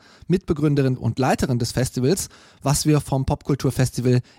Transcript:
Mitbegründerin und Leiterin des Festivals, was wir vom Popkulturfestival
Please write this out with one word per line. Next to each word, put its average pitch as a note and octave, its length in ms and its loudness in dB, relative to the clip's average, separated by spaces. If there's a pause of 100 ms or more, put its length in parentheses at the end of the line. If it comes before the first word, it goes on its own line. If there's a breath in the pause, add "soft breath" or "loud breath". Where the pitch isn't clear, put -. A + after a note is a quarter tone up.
(280 soft breath)
Mitbegründerin D3 680 0
und A#2 220 -4
Leiterin C3 400 0
des A#2 140 -4
Festivals, C3 580 -2 (320 loud breath)
was C#3+ 240 0
wir D3+ 160 4
vom C3+ 240 -2
Popkulturfestival B2+ 960 0 (180 soft breath)